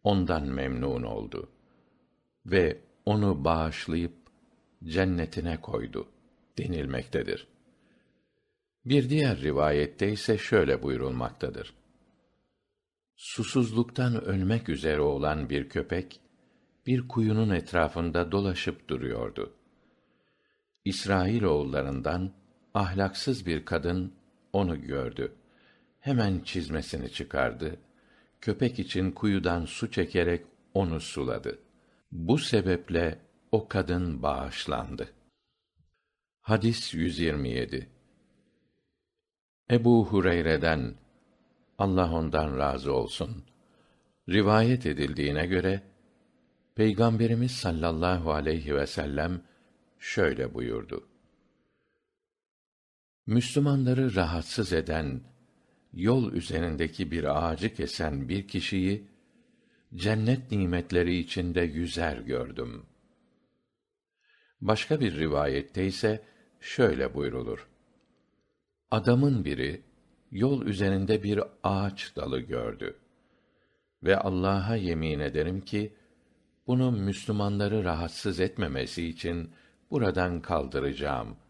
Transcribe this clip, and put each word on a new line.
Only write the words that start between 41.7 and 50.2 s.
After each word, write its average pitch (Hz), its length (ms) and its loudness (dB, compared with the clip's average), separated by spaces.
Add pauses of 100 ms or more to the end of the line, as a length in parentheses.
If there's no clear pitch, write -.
Allah 92 340 2
ondan 78 460 0
razı 67 340 0
olsun, 65 520 -4 (840)
rivayet 110 580 4
edildiğine 71 600 0
göre, 95 360 2 (920)
Peygamberimiz 113 800 4
sallallahu 82 800 0
aleyhi 76 420 -2
ve 71 120 2
sellem 78 560 -4 (560)
şöyle 65 560 0